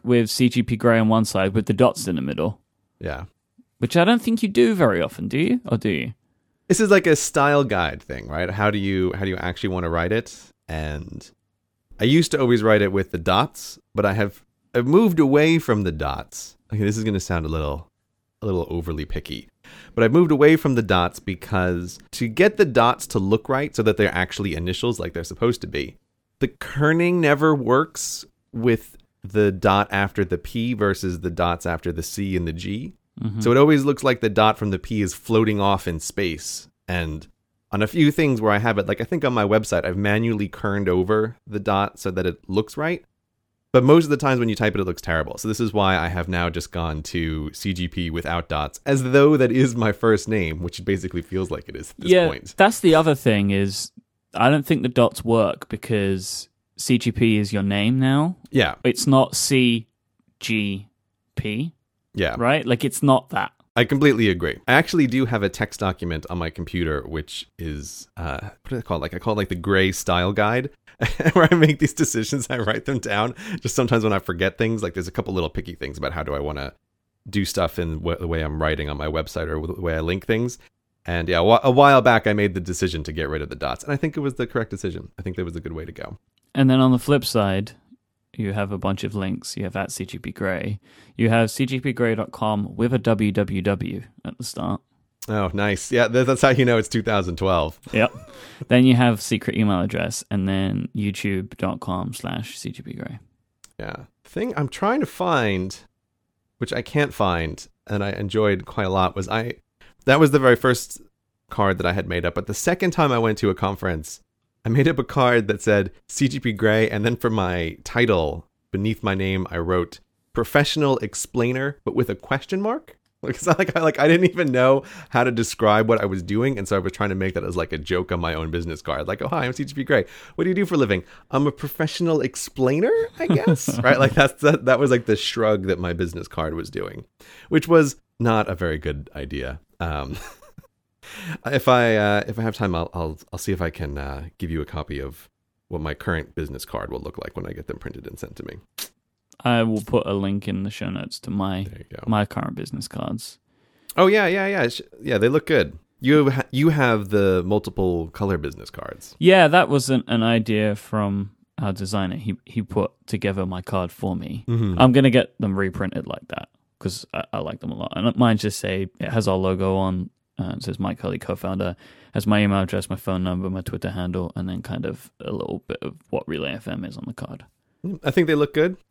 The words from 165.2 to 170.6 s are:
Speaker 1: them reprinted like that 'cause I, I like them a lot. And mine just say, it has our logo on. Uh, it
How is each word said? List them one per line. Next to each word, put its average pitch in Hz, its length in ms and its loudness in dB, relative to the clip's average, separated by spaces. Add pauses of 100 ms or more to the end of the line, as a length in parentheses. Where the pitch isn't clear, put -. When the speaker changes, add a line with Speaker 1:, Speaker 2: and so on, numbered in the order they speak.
Speaker 1:
them 95 180 0
reprinted 95 500 -4
like - 220 -10
that - 200 -12 (300)
'cause - 340 -8
I, - 100 -4 (100)
I 104 60 -4
like - 200 -8
them - 120 -10
a - 40 -8
lot. - 200 -8
And 113 200 0
mine 117 220 4
just 104 220 -4
say, 95 280 -4 (120)
it 101 100 -4
has 110 180 0
our 95 100 2
logo 95 380 0
on. 92 340 -2 (280)
Uh, 90 180 -6
it - 80 -12